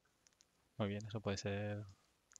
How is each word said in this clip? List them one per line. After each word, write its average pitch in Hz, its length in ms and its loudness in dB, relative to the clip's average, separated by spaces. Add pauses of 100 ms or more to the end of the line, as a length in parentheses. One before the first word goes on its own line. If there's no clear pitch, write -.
(800)
Muy 107 100 4
bien, 104 180 0
eso 107 140 -4
puede 101 160 2
ser, 104 480 0 (560)